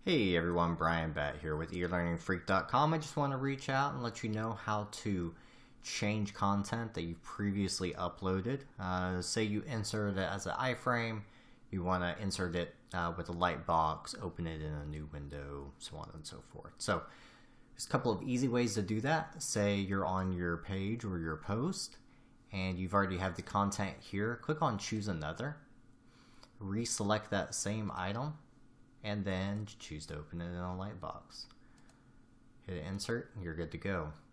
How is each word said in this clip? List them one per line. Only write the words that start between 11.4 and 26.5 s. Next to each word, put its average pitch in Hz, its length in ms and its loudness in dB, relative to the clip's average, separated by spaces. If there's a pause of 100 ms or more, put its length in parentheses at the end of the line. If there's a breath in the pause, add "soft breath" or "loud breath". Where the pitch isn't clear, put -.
you 92 100 -2
want 90 220 4
to 87 180 0
insert 92 320 0
it, 87 220 0 (180)
uh, 85 220 0
with 87 140 -6
a - 20 -2
light 85 340 2
box, 80 560 4
open 85 240 -4
it 80 160 -4
in 76 100 -4
a 73 140 -4
new 76 260 -6
window, 71 680 -8
so - 180 -12
on 73 180 -10
and 76 100 -12
so - 160 -12 (120)
forth. - 260 -14
So - 240 0 (680 loud breath)
there's - 140 -8
a - 40 -6
couple 123 220 2
of 101 100 0
easy 123 240 2
ways 120 280 4
to 107 80 2
do 107 180 2
that. 151 420 0
Say 101 320 4
you're 101 320 2
on 92 260 2
your 87 260 0
page 98 460 -2
or 95 140 -2
your 80 200 -2
post, 120 580 -2 (560 loud breath)
and 92 260 0
you've 92 160 0
already 95 220 6
have 90 180 0
the - 80 -6
content 101 560 2
here. 110 380 -2
Click 156 260 -2
on 120 160 2
Choose 107 300 -2
Another, 85 480 -2 (1080 loud breath)